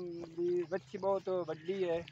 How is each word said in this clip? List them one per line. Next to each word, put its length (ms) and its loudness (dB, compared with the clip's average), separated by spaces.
ਦੀ 420 2
ਵੱਛੀ 280 -4
ਬਹੁਤ 300 2
ਵੱਡੀ 600 0
ਹੈ। 240 0